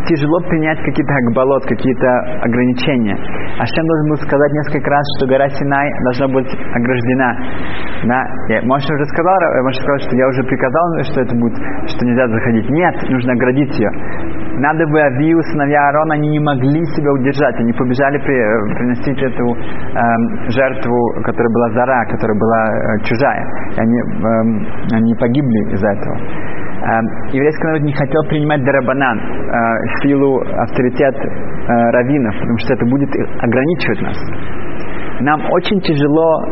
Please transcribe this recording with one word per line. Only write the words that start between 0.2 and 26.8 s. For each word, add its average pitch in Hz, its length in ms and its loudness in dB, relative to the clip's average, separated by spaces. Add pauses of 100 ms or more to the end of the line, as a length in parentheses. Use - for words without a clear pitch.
принять 156 420 0
какие-то 143 320 0
агбалот, 131 480 2
какие-то 127 460 0 (340)
ограничения. 123 720 0 (420)
Ашем 160 300 0
должен 156 220 2
был 151 80 0
сказать 147 340 2
несколько 143 380 -2
раз, 143 160 2 (120)
что 139 100 0
гора 131 220 4
Синай 139 400 0 (140)
должна 127 240 0
быть 131 240 0
ограждена. 123 840 0 (680)
Да? 113 240 0 (220)
И 110 180 0
Моше 139 260 0
уже 147 120 -2
сказал, 170 320 0 (260)
Моше 131 180 -2
сказал, 139 180 0
что - 180 -2
я 127 100 2
уже 131 160 0
приказал, 131 400 0 (200)
что 139 180 0
это 120 160 0
будет, 117 180 0 (320)
что - 180 -2
нельзя 123 220 2
заходить. 113 420 0
Нет, 160 260 2 (140)
нужно 127 240 0
оградить 127 460 0
ее. 101 100 2 (680)
Надо 156 300 2
бы 156 140 2
Авию, 151 420 2
сыновья 147 440 2
Аарона, 156 280 0
они 151 140 0
не 151 100 0
могли 147 440 0 (120)
себя 143 160 2
удержать. 135 480 0
Они 117 140 2
побежали 135 460 0
при-, 139 200 0
э, 107 380 0
приносить 127 440 -2
эту, 127 300 -2
эм, 117 960 0
жертву, 123 760 0
которая 117 300 0
была 117 180 2
зара, 123 340 0
которая 107 320 -2
была, 113 240 2 (100)
э, 110 320 -2
чужая. 117 400 0 (320)
И - 60 -2
они, 117 180 2
эм, 110 680 0 (260)
они 113 220 2
погибли 117 580 0
из-за 98 160 0
этого. - 260 -2 (680)